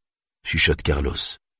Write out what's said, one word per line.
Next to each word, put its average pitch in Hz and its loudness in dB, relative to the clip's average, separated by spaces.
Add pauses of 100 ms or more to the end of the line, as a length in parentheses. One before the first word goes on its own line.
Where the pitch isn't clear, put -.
(440)
chuchote - 2
Carlos. « 69 -2 (220)